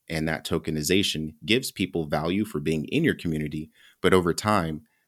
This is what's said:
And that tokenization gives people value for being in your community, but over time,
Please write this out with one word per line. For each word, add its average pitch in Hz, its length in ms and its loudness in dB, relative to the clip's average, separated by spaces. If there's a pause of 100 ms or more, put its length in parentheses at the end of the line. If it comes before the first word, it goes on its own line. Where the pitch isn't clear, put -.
And 80 180 -2
that 80 180 -4
tokenization 78 880 0 (100)
gives 117 260 2
people 87 340 -4
value 82 400 0
for - 140 -6
being 78 260 -2
in 156 180 0
your 120 100 4
community, 76 560 -6 (320)
but 90 120 4
over 87 200 6
time, 82 480 0 (260)